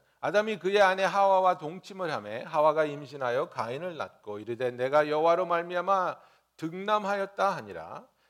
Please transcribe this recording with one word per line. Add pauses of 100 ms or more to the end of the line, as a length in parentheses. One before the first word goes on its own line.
(220)
아담이
그의
아내
하와와
동침을
하매
하와가
임신하여
가인을
낳고
이르되
"내가
여호와로
말미암아 (380)
득남하였다."
하니라. (220)